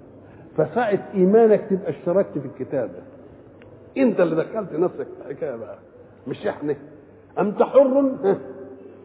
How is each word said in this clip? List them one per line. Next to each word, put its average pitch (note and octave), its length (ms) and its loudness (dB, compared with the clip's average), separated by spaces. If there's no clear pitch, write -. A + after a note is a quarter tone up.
فساعة G3 580 0
إيمانك G#3 560 6
تبقى F#3 200 -2
اشتركت F3 480 -2
في C3+ 80 -6
الكتابة، B2 520 -6
أنت A3+ 220 4
اللي E3 160 2
دخلت F#3+ 360 -4
نفسك D#3+ 340 -2
في - 140 -16
الحكاية C#3 260 -8
بقى، G#2 220 -14
مش C#3 180 -8
إحنا. D3 300 -4
"أنت G3 240 2
حر C4+ 500 4